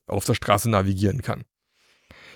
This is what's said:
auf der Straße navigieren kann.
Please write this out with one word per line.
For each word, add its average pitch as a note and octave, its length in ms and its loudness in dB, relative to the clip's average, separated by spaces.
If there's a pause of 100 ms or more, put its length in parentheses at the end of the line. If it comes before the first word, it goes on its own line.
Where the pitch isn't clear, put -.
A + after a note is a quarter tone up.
auf G2 180 -4
der A#2+ 80 2
Straße G#2 360 2
navigieren G2 520 2
kann. A#2+ 240 -8 (920)